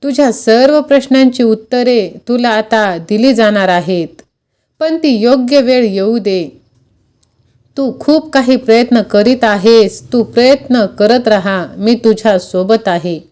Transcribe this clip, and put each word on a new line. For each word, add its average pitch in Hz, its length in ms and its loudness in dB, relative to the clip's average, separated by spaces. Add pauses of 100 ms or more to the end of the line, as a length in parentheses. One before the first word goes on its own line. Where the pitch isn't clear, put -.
तुझ्या 277 280 0
सर्व 254 500 2
प्रश्नांची 262 600 2
उत्तरे 226 680 -2 (180)
तुला 240 220 -2
आता 214 480 -2
दिली 214 360 0
जाणार 208 340 0
आहेत, 175 540 -2 (580)
पण 320 180 -2
ती 320 120 -2
योग्य 247 520 0
वेळ 254 220 0
येऊ 202 340 -2
दे. 185 440 -6 (1160)
तू 269 220 -4
खूप 311 340 -2
काही 262 220 2
प्रयत्न 240 460 2
करीत 214 420 0
आहेस, 214 720 0
तू 240 100 0
प्रयत्न 247 600 0
करत 220 420 0
राहा, 196 400 -2 (100)
मी 214 180 0
तुझ्या 220 440 0
सोबत 190 480 -2
आहे. 175 320 -4 (120)